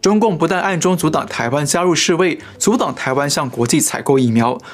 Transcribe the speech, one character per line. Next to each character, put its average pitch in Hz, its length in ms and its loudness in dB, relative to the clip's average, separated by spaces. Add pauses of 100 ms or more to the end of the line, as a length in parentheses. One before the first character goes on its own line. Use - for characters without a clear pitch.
中 208 200 2
共 214 160 2
不 160 100 0
但 180 140 0
暗 190 180 -2
中 180 160 2
阻 156 140 0
挡 147 180 -2
台 117 220 -4
湾 143 160 0
加 170 180 0
入 180 120 2
世 - 220 0
卫， 175 220 0 (200)
阻 220 180 2
挡 143 180 -2
台 131 200 -4
湾 143 160 0
向 143 180 -2
国 120 180 -2
际 147 140 2
采 - 220 -4
购 135 160 2
疫 123 120 2
苗， 117 300 2 (140)